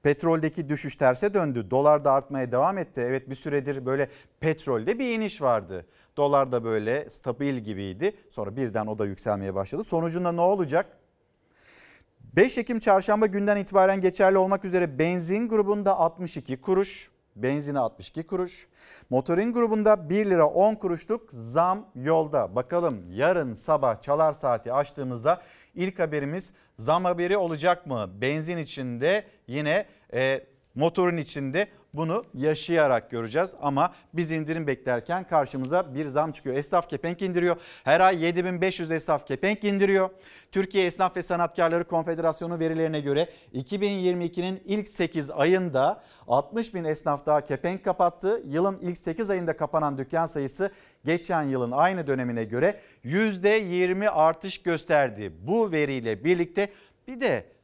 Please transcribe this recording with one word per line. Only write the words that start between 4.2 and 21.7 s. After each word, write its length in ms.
petrolde 600
bir 140
iniş 280
vardı. 440
Dolar 340
da 120
böyle 460
stabil 480
gibiydi. 580
Sonra 260
birden 320
o 120
da 60
yükselmeye 500
başladı. 280
Sonucunda 480
ne 100
olacak? 560
Beş 220
Ekim 220
çarşamba 460
günden 320
itibaren 440
geçerli 360
olmak 280
üzere 340
benzin 500
grubunda 480
altmış 400
iki 240
kuruş, 480
benzine 440
altmış 300
iki 140
kuruş, 440
motorin 440
grubunda 560
bir 160
lira 220
on 280
kuruşluk 560
zam 540